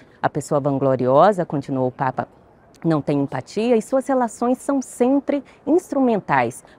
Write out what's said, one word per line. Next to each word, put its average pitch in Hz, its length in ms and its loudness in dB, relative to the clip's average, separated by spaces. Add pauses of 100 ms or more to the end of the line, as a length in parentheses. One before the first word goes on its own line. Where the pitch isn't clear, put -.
(220)
A - 80 0
pessoa 147 320 -2
vangloriosa, 139 840 2
continuou 135 440 -4
o - 20 -2
Papa, 131 340 -4 (580)
não 160 180 0
tem 143 180 -2
empatia 202 560 -2
e 214 60 2
suas 262 260 -2
relações 247 520 -2
são 277 220 -2
sempre 277 600 -2 (240)
instrumentais. 226 960 0 (160)